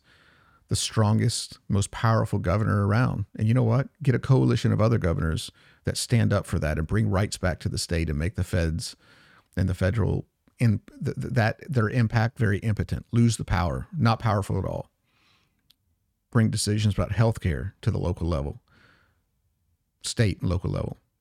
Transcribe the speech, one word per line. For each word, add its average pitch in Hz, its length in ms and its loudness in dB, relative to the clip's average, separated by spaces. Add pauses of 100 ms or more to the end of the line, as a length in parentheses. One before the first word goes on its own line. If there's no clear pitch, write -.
(680)
the - 80 -2
strongest, 110 840 0 (100)
most 101 220 0
powerful 113 480 0
governor 101 480 0
around." 101 400 0 (100)
And 107 120 0
you 117 80 4
know 127 80 2
what? 117 260 0 (140)
Get 131 100 4
a 117 60 2
coalition 123 520 2
of 104 80 2
other 110 200 4
governors 85 520 -2 (340)
that - 120 -4
stand 107 340 2
up 101 140 0
for 87 140 -2
that 76 180 -2
and 80 80 -2
bring 107 240 0
rights 98 280 0
back 90 240 -2
to - 80 -4
the - 100 -6
state 82 320 -2
and 71 80 -2
make 82 160 -4
the 90 80 -2
feds 82 520 -2 (640)
and 95 100 2
the 92 60 0
federal 95 540 0 (320)
in 113 200 2 (240)
th-, - 120 -4
th-, 90 180 -6
that 113 340 0
their 117 220 0
impact 117 480 0
very 104 220 2
impotent, - 520 -2
lose 117 260 4
the - 60 -6
power, 82 440 -2 (100)
not 113 220 2
powerful 104 400 0
at 87 60 -4
all. - 260 -8 (1400)
Bring 110 220 4
decisions 107 420 0
about 95 200 -2
healthcare 95 680 0
to - 80 0
the 90 80 0
local 87 300 -2
level, 73 340 -4 (1400)
state - 360 0
and - 80 -4
local 87 220 -2
level, - 300 -6 (220)